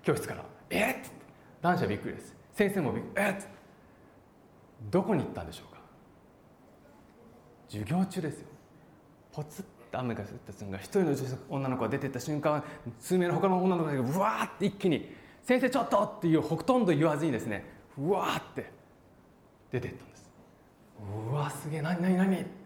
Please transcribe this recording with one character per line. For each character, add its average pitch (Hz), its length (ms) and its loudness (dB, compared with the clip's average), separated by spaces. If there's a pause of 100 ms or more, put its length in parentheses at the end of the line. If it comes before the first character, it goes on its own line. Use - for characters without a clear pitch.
教 143 120 4
室 - 120 -6
か - 80 -6
ら。 - 100 -12 (240)
「え 226 220 2
っ？」 - 80 -2
っ - 20 -12
て。 - 80 -14 (520)
男 170 160 4
子 120 40 0
は 107 60 2
び - 80 0
っ - 40 -6
く - 80 -8
り - 80 -6
で - 60 -14
す。 - 140 -18 (160)
先 202 220 2
生 196 80 0
も - 100 0
び - 80 -2
っ - 40 -6
く - 20 -8
り。 - 60 -12 (120)
「え 202 60 2
っ？」 - 40 0
っ - 20 -4
て。 - 120 -12 (1400)
ど 185 140 2
こ 208 120 0
に 127 80 2
行 87 60 -6
っ - 40 -10
た 87 100 -8
ん 82 40 -10
で 82 60 -12
し - 80 -14
ょ - 80 -20
う - 40 -20
か。 - 60 -20 (1900)
授 104 160 -6
業 180 200 2
中 180 160 -6
で 151 100 -4
す - 100 -12
よ。 - 60 -18 (840)
ポ 151 120 -8
ツ - 180 -12
ッ - 40 -12 (260)
と - 80 -4
雨 120 160 -2
が 110 80 -8
降 - 20 -6
っ - 20 -14 (180)
た 101 80 -14
瞬 101 180 -10
間、 95 60 -4
一 95 80 -8
人 - 180 0
の 143 120 2
女 127 100 -4
子、 127 120 -6 (120)
女 135 200 -2
の 127 80 0
子 117 60 0
が 107 60 0
出 139 100 0
て 139 80 -4
っ - 20 -2
た 127 100 -6
瞬 147 220 -2
間、 147 220 2 (360)
数 - 180 0
名 175 100 4
の 170 80 2
他 185 120 2
の 185 160 4
女 185 120 4
の 170 80 0
子 151 80 0
が 135 100 0
ブ 143 180 0
ワ 208 100 4 (100)
ー 220 60 0
っ - 120 -12
て 202 80 0
一 - 120 4
気 190 120 2
に、 - 260 0 (280)
「先 247 180 4
生 254 80 4
ち 262 80 2
ょ 240 40 4
っ - 80 -2
と！」 202 120 6 (160)
っ - 40 -14
て 170 60 2
い 160 80 8
う、 151 60 6
ほ 160 160 0
と 254 220 4
ん 220 60 4
ど 175 80 6
言 151 120 6
わ 151 120 4
ず 160 80 0
に 151 60 2
で 110 80 0
す - 80 -4
ね、 101 180 -4 (320)
ブ 147 140 0
ワ 185 160 2
ー - 120 0
っ - 40 -8 (100)
て - 180 -8 (1000)
出 123 100 0
て 98 80 -8
っ 87 40 -10
た - 120 -16
ん - 40 -20
で - 60 -20
す。 - 140 -20 (1000)
「う - 20 0
わ、 147 160 -2
す - 200 -10
げ 156 80 -4
え、 147 40 -4
な 165 120 0
に、 170 80 -2
な 185 80 2
に、 180 80 4
な 190 80 4
に？ 185 200 0 (200)